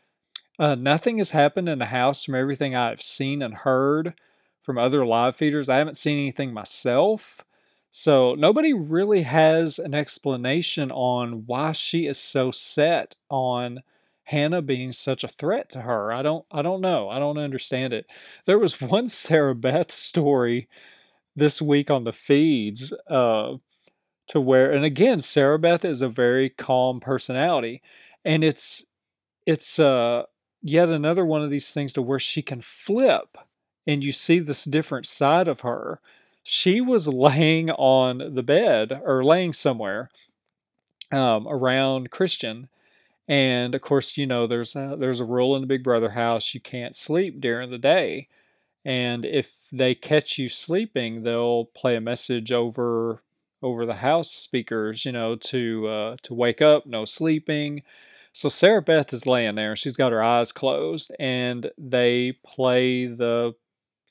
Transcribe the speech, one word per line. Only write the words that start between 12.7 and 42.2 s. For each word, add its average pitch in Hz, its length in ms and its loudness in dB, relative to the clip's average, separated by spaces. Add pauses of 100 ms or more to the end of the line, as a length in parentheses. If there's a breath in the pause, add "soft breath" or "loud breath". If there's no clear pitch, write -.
on 123 520 -4 (440)
Hannah 156 360 -2
being 127 320 -4
such - 300 -6
a 117 60 -10
threat - 420 -4
to 127 100 -14
her. 110 300 -2
I 123 100 -4
don't, 156 300 -2
I 151 100 -4
don't 185 200 -2
know. 147 280 0
I 117 80 -6
don't 147 220 -2
understand 131 540 -6
it. 107 120 -6 (400 loud breath)
There 202 140 4
was 190 220 0
<laughs> - 0 -
one 202 260 0
Sarah 147 480 2
Beth 131 360 0
story 123 760 0 (680 soft breath)
this 147 260 2
week 143 280 2
on 135 140 2
the 113 100 -6
feeds, 135 800 0 (160)
uh, 123 460 2 (720)
to 151 140 0
where, 131 300 6
and 143 120 2
again, 160 360 4
Sarah 147 400 2
Beth 170 260 2
is 139 160 -2
a 131 80 0
very 123 400 2
calm 127 500 0
personality, 131 840 -2 (420 soft breath)
and 156 180 2
it's, - 400 -2 (600)
it's, - 320 -2
uh, 123 460 4 (400)
yet 165 260 4
another 160 340 0
one 156 200 0
of 143 80 -4
these 143 180 -6
things 143 240 -6
to 139 80 -2
where 131 180 -2
she - 220 -6
can 123 200 -10
flip, - 760 0 (480)
and 147 180 -2
you 139 80 -4
see 170 280 2
this 147 240 -6
different 147 420 -2
side 165 420 2
of 139 120 -4
her. - 400 -6 (420 soft breath)
She 196 400 0
was 240 260 2
laying 156 640 2
on 131 640 2
the 127 80 -2
bed, 135 640 2
or 131 180 0
laying 165 300 4
somewhere, 113 560 -4 (1040 soft breath)
um, 120 360 2
around 131 600 0
Christian, 127 580 -6 (600)